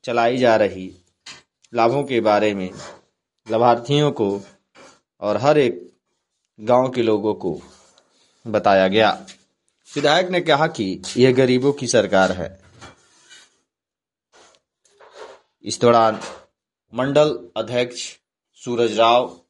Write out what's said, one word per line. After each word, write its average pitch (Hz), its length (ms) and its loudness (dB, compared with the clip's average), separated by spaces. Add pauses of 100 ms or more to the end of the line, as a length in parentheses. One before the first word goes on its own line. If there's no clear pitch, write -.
चलाई 120 320 0
जा 120 200 4
रही 92 340 -2 (840)
लाभों 120 300 0
के 127 160 -2
बारे 104 340 2
में 92 160 -8 (760)
लाभार्थियों 120 680 0
को 104 160 -2 (920)
और 104 160 -4
हर 147 220 4
एक 123 220 0 (800)
गांव 123 300 2
के 127 120 -2
लोगों 107 320 0
को 82 240 -8 (880)
बताया 101 420 2
गया। 104 220 2 (840)
विधायक 151 320 0
ने 180 120 -2
कहा 151 260 0
कि 95 360 -6 (140)
यह 127 160 4
गरीबों 127 400 2
की 131 140 -8
सरकार 95 460 2
है। - 280 -10 (3000)
इस - 160 -10
दौरान 113 400 4 (720)
मंडल 139 460 0 (180)
अध्यक्ष 120 540 -6 (520)
सूरज 117 360 -2
राव 113 380 2 (140)